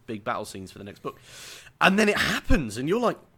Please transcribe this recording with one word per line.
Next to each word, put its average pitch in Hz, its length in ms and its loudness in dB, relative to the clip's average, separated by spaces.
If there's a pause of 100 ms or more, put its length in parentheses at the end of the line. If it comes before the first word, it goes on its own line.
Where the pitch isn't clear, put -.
big 107 180 -10
battle 110 200 -4
scenes 95 280 -14
for - 60 -20
the 98 60 -14
next 101 180 -16
book. - 160 -10 (600)
And 190 180 6
then 214 100 6
it 208 100 2
happens, 170 580 2
and 131 120 -4
you're 214 120 2
like 208 180 0 (200)